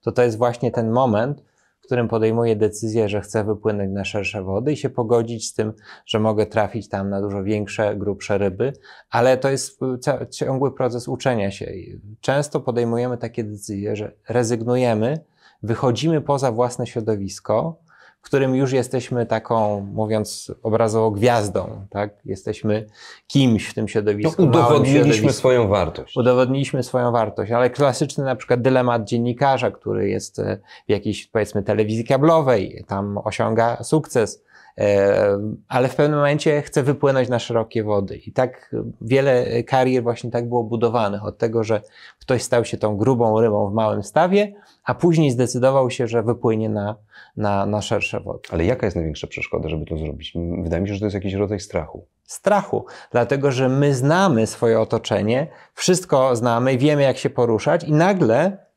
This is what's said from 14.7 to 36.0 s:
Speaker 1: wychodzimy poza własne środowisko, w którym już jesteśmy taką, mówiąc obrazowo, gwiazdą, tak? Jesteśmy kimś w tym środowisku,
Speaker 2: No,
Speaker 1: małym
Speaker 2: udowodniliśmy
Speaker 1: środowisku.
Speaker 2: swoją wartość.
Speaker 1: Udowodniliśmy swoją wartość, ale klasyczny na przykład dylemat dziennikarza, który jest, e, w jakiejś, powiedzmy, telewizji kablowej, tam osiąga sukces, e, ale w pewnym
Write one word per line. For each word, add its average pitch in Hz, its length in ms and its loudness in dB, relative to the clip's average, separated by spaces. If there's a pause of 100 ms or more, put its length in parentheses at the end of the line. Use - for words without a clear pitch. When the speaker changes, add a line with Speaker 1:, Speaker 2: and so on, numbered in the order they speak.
Speaker 1:
wychodzimy 123 580 0
poza 135 300 0
własne 120 360 -2
środowisko, 110 920 -4 (420)
w - 60 -
którym 135 280 2
już 131 160 0
jesteśmy 123 540 -2
taką, 107 540 0 (140)
mówiąc 107 580 -4 (120)
obrazowo, 110 480 2
gwiazdą, 104 760 0
tak? 104 240 -6 (120)
Jesteśmy 107 600 -4 (420)
kimś 123 400 4
w - 60 -12
tym 110 140 -4
środowisku, 107 580 2
Speaker 2:
No, - 60 6
Speaker 1:
małym 151 140 6
Speaker 2:
udowodniliśmy 127 380 6
Speaker 1:
środowisku. 113 360 4
Speaker 2:
swoją 123 280 4
wartość. 92 500 0
Speaker 1:
Udowodniliśmy 127 680 2
swoją 123 280 0
wartość, 107 400 0
ale 123 180 4
klasyczny 139 540 0
na 131 120 -2
przykład 120 260 0
dylemat 123 420 2
dziennikarza, 120 680 0
który 101 380 -4
jest, 101 300 -6
e, 101 180 -2 (300)
w - 40 0
jakiejś, 101 360 -2
powiedzmy, 104 360 -2
telewizji 107 420 0
kablowej, 135 840 2
tam 101 300 -4
osiąga 113 680 -2
sukces, 123 600 -2 (340)
e, 101 600 2 (280)
ale 127 200 0
w - 80 -4
pewnym 147 240 2